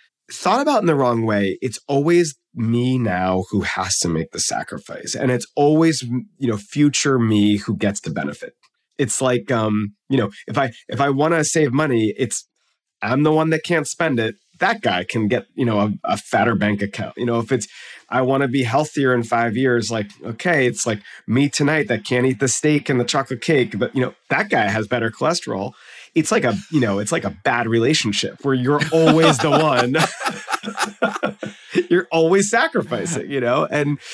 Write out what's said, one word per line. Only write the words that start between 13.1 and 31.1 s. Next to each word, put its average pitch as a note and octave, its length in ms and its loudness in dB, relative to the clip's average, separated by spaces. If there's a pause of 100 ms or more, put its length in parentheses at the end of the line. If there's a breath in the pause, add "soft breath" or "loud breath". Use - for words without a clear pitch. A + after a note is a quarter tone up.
the D#3 100 4
one D#3+ 180 2
that D#3 120 0
can't D#3+ 240 0
spend D3 320 -2
it. A2 160 -2 (240)
That - 240 0
guy F2+ 260 0
can A2 200 -2
get, A#2+ 160 0 (100)
you C3+ 100 -2
know, A2 140 0
a, G#2 140 0 (100)
a - 140 -2
fatter G#2+ 400 0
bank G#2 260 0
account. G2 340 -8
You A#2 100 -6
know, A#2 120 0
if A#2 140 -4
it's, - 160 -2 (420 loud breath)
I B2+ 120 0
wanna C3+ 260 0
be B2+ 160 0
healthier C3+ 500 0
in A#2+ 80 2
five A#2 340 0
years, A#2+ 320 2
like, G#2+ 220 -4 (140)
okay, C3 420 0
it's A#2 180 -2
like G#2+ 160 -2 (280 loud breath)
me C3+ 200 2
tonight D3 400 0
that A#2 160 -2
can't B2 220 2
eat B2+ 140 0
the C3+ 80 2
steak - 400 0
and C3 100 2
the A#2+ 60 2
chocolate C3+ 360 -4
cake, B2 380 0
but, A#2+ 160 -2
you C3+ 80 0
know, A2 120 -4 (160)
that G3+ 200 -2
guy A#2 160 2
has G#2 220 -2
better A#2 240 -2
cholesterol. B2 600 -4 (420 loud breath)
It's D#3+ 160 2
like G3+ 100 4
a, A#2 120 2 (180)
you D3+ 80 4
know, G2+ 180 2
it's G#2+ 140 -4
like D3 120 0
a - 200 -6
bad A#2+ 240 0
relationship A#2 760 0
where C3+ 100 2
you're C3 260 2 (100)
always D#3+ 480 4
the D3+ 120 0
one. C3 440 2
<laughs> - 2000 -4